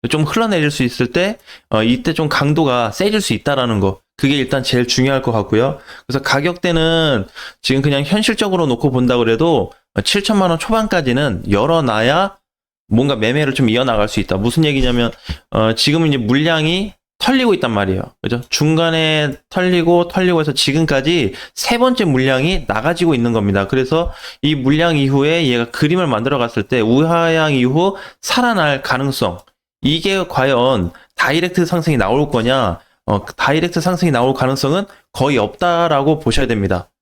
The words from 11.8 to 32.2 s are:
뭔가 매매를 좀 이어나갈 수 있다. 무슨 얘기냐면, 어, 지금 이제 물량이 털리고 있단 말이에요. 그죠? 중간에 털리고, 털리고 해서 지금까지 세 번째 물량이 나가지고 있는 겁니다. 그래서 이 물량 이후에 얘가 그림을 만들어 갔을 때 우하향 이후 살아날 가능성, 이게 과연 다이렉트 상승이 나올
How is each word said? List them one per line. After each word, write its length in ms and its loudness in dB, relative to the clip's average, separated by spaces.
뭔가 260 2
매매를 400 0
좀 160 2
이어나갈 380 0
수 100 -4
있다. 200 -2
무슨 260 0
얘기냐면, 480 0
어, 260 0
지금 320 0
이제 80 0
물량이 800 0
털리고 360 2
있단 160 -2
말이에요. 320 -2
그죠? 280 -4
중간에 880 0
털리고, 600 2
털리고 320 0
해서 120 -2
지금까지 840 0
세 240 -2
번째 260 2
물량이 640 2
나가지고 480 0
있는 180 0
겁니다. 360 2
그래서 440 0
이 160 0
물량 400 2
이후에 500 2
얘가 240 0
그림을 380 0
만들어 300 0
갔을 260 -2
때 160 0
우하향 720 2
이후 420 0
살아날 600 0
가능성, 560 -2
이게 460 0
과연 600 0
다이렉트 500 0
상승이 320 0
나올 320 2